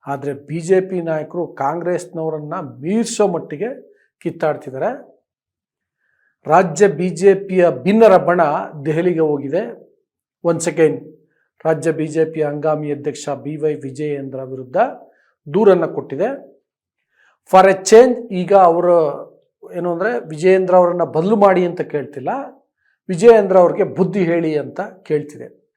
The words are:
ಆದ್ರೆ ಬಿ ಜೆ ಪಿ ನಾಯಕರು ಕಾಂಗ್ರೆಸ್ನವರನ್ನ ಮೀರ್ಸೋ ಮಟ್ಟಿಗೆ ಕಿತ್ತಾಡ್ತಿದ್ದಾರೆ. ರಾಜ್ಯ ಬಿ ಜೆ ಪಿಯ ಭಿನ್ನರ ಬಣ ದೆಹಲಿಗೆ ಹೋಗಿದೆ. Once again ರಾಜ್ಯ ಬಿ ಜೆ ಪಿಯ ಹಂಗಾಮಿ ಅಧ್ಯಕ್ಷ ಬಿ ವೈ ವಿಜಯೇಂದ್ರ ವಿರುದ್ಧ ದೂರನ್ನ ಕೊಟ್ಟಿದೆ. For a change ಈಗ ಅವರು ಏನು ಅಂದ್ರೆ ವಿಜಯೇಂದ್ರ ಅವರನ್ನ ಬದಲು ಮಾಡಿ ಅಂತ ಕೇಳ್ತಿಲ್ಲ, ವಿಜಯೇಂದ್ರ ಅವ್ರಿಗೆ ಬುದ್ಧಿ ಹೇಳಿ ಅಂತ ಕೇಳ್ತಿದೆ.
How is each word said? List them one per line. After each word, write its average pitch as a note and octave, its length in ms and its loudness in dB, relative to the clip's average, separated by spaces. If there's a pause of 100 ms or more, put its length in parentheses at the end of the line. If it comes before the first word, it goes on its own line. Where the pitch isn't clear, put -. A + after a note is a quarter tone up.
ಆದ್ರೆ C#3 260 -8
ಬಿ D3+ 280 -10
ಜೆ F#3 200 2
ಪಿ F#3 220 -6
ನಾಯಕರು D#3+ 440 -6
ಕಾಂಗ್ರೆಸ್ನವರನ್ನ D#3+ 1080 -6
ಮೀರ್ಸೋ F3+ 760 -4
ಮಟ್ಟಿಗೆ F3+ 680 -8 (240)
ಕಿತ್ತಾಡ್ತಿದ್ದಾರೆ. D#3 920 -8 (1300)
ರಾಜ್ಯ F3+ 400 4
ಬಿ E3+ 200 -4
ಜೆ F#3+ 260 4
ಪಿಯ F#3 320 0 (160)
ಭಿನ್ನರ G#3 340 6
ಬಣ F3 240 2 (460)
ದೆಹಲಿಗೆ E3 340 -2
ಹೋಗಿದೆ. D#3 720 -4 (540)
Once E3 220 -2
again D#3+ 320 0 (640)
ರಾಜ್ಯ D#3+ 280 -2
ಬಿ D#3 140 -4
ಜೆ D#3 180 0
ಪಿಯ D#3 200 -4
ಹಂಗಾಮಿ D3 480 -4
ಅಧ್ಯಕ್ಷ C#3 360 -8
ಬಿ C#3 280 -8
ವೈ D3+ 180 -2
ವಿಜಯೇಂದ್ರ C3+ 680 -10
ವಿರುದ್ಧ C3 340 -10 (760)
ದೂರನ್ನ F#3 300 4
ಕೊಟ್ಟಿದೆ. C#3+ 420 -6 (1300)
For F#3+ 220 8
a F#3+ 80 -10
change A#3+ 460 6
ಈಗ F#3 260 -2
ಅವರು F3 400 4 (800)
ಏನು F3 180 -6
ಅಂದ್ರೆ G3 360 -6
ವಿಜಯೇಂದ್ರ F#3 480 2
ಅವರನ್ನ F3 260 4
ಬದಲು F3 340 0
ಮಾಡಿ F#3+ 300 4
ಅಂತ F3 140 -6
ಕೇಳ್ತಿಲ್ಲ, C#3 480 -8 (800)
ವಿಜಯೇಂದ್ರ G3 480 6
ಅವ್ರಿಗೆ F3 260 4
ಬುದ್ಧಿ F#3 420 -2
ಹೇಳಿ E3 340 -2
ಅಂತ B2+ 220 -10
ಕೇಳ್ತಿದೆ. - 960 -10